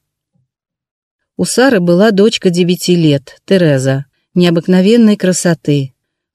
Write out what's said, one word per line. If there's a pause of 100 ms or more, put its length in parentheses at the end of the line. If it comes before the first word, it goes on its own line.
(1400)
У
Сары
была
дочка
девяти
лет,
Тереза, (300)
необыкновенной
красоты. (420)